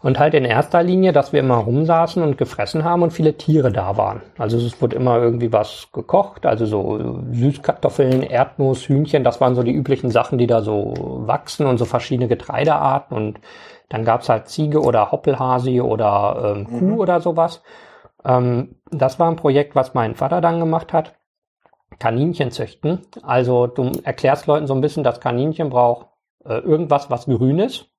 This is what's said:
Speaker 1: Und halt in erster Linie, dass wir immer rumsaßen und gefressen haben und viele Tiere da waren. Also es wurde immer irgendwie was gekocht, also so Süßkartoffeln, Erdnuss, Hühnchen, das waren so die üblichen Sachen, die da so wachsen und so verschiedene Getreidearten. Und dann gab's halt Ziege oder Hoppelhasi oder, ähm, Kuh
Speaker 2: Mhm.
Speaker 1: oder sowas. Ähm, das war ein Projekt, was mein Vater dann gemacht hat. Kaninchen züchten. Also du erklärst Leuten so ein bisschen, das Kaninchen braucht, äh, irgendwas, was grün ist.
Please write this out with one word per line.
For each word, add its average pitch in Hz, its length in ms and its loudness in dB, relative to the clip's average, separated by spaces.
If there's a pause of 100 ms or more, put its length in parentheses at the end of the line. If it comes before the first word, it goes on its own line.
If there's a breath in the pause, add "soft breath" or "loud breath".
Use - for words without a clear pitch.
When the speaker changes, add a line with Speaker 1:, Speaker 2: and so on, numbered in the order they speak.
Speaker 1:
Und 131 160 0
halt 147 160 4
in 139 120 2
erster 131 360 2
Linie, 185 300 4
dass 143 220 2
wir 143 80 2
immer 127 160 2
rumsaßen 160 640 0
und 143 140 0
gefressen 139 480 -4
haben 175 180 2
und 165 80 2
viele 156 260 2
Tiere 151 320 2
da 101 280 -2
waren. 101 240 -2 (160)
Also 113 200 -2
es 120 240 -2
wurde 123 140 0
immer 123 220 2
irgendwie 117 340 2
was - 400 -2
gekocht, - 540 -2
also 113 200 0
so 107 560 -4 (120)
Süßkartoffeln, 131 920 0
Erdnuss, 131 640 -2
Hühnchen, 143 380 2
das - 160 0
waren 127 140 2
so 123 80 0
die 120 100 0
üblichen 135 360 -2
Sachen, 113 280 0
die 120 100 2
da 113 140 2
so 104 320 -2 (340)
wachsen - 380 -4
und 127 120 2
so 117 80 0
verschiedene 120 440 -2
Getreidearten. 139 840 -2
Und 110 260 -6 (480 loud breath)
dann 113 160 -4
gab's 113 240 0
halt 113 180 0
Ziege 151 340 -2
oder 113 300 2
Hoppelhasi 127 680 0
oder, 107 720 0
ähm, 101 120 -8
Kuh 147 260 -2
Speaker 2:
Mhm. 226 60 -2
Speaker 1:
oder 180 200 2
sowas. 170 420 -2 (640 loud breath)
Ähm, 123 520 0 (160)
das 135 280 -2
war 170 100 2
ein 165 60 -2
Projekt, 143 400 0
was 131 180 0
mein 113 220 0
Vater 156 240 -2
dann 170 220 0
gemacht 165 320 -2
hat. 156 200 -2 (840)
Kaninchen 127 540 -2
züchten. 165 500 -6 (220)
Also 123 440 2
du 127 240 -2 (120)
erklärst 139 440 0
Leuten 151 200 2
so 135 60 -2
ein 131 80 0
bisschen, 147 220 -2
das 120 160 0
Kaninchen 143 500 -2
braucht, 123 380 2 (380)
äh, 117 140 -4
irgendwas, 147 500 0
was 120 160 -4
grün 131 340 2
ist. 254 400 -4